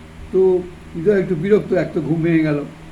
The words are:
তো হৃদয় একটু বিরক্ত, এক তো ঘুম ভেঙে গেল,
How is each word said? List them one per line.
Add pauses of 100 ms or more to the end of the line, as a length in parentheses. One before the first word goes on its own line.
(320)
তো (340)
হৃদয়
একটু
বিরক্ত,
এক
তো
ঘুম
ভেঙে
গেল, (280)